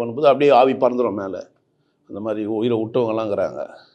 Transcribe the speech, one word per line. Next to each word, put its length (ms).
பண்ணும்போது 300
அப்படியே 200
ஆவி 220
பறந்துடும் 400
மேல. 140
அந்த 180
மாதிரி 160
உயிரை 240
விட்டவங்களாங்கிறாங்க, 800